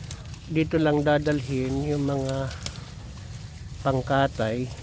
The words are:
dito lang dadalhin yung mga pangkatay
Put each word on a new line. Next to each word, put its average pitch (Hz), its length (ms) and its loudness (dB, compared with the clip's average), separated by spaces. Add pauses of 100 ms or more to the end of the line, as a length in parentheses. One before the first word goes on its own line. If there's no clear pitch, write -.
(460)
dito 160 320 2
lang 151 240 4
dadalhin 143 880 2
yung 143 160 2
mga 135 400 0 (1400)
pangkatay 127 880 2 (120)